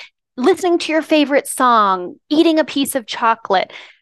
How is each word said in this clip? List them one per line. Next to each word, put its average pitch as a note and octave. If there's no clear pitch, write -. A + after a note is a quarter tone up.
listening E4+
to D#4+
your D#4
favorite D4
song, G#3
eating D#4+
a D#4
piece C#4
of B3
chocolate, A3+